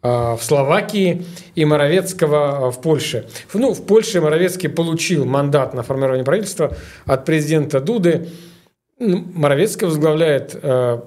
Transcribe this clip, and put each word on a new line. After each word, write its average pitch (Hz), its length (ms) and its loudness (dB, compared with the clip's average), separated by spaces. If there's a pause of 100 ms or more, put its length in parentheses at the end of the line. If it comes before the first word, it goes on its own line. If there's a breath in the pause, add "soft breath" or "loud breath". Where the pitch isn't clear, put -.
э, 123 60 0
в 117 340 0
Словакии 175 800 0 (300 loud breath)
и 160 100 2
Моровецкого, 147 1040 2
э, - 20 0
в 120 100 -10
Польше. 135 460 -2 (220 loud breath)
В, - 100 -6
ну, 247 140 2
в - 140 -8
Польше 208 340 0
Моровецкий 160 480 0
получил 160 560 -2
мандат 139 500 0
на 123 80 -4
формирование 135 420 -2
правительства 165 520 -2 (300 loud breath)
от 135 180 2
президента 151 560 0
Дуды. 175 480 0 (720 loud breath)
Ну, 202 260 0 (100)
Моровецкий 160 520 2
возглавляет, 156 760 2
э, 123 440 0